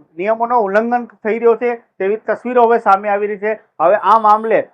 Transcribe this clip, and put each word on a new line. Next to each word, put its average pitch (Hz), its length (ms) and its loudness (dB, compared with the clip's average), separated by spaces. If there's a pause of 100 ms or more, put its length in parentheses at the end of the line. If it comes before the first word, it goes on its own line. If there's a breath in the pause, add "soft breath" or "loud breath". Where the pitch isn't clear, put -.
(180)
નિયમોનો 233 420 -2
ઉલ્લંઘન 226 460 -2
થઈ 214 320 -6
રહ્યો 233 180 2
છે 240 180 -4
તેવી 208 420 -6
તસવીરો 240 500 -2
હવે 233 120 2
સામે 208 300 0
આવી 202 180 -2
રહી 208 120 -8
છે. 214 220 -4 (200)
હવે 170 160 4
આ 202 220 2
મામલે 214 440 2 (100)